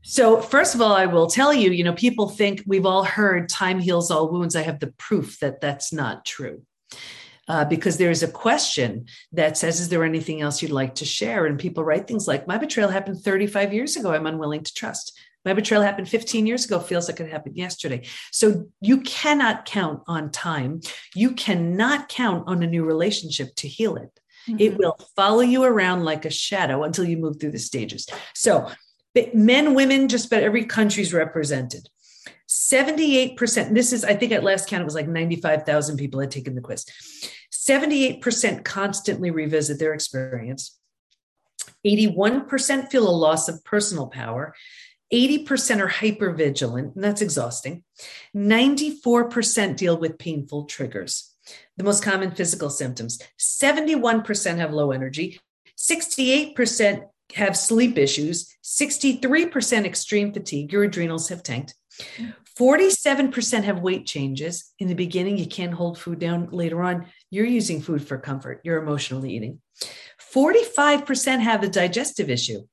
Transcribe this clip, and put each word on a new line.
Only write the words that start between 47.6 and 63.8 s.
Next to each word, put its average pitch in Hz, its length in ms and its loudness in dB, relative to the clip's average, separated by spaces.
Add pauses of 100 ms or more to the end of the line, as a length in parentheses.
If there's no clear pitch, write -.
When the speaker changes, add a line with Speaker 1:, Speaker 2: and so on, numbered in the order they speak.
Speaker 1:
Ninety-four 240 920 2
percent 220 480 0
deal 170 200 2
with 160 220 -4
painful 147 460 -8
triggers. - 640 -10 (480)
The 185 80 -6
most 202 200 2
common 190 260 0
physical 170 400 -4
symptoms, 123 480 -6 (200)
seventy-one 277 840 2
percent 170 380 -2
have 156 120 -2
low 147 200 0
energy, 139 480 -6 (360)
sixty-eight 294 760 0
percent 220 500 0 (300)
have 190 220 0
sleep 226 420 2
issues, 147 640 0
sixty-three 285 840 0
percent 226 400 0
extreme 202 460 -2
fatigue, 147 400 -6
your 202 120 4
adrenals 165 460 -2
have 175 120 -10
tanked. - 320 -8 (840)
Forty-seven 277 760 4
percent 226 320 -2
have 190 160 -2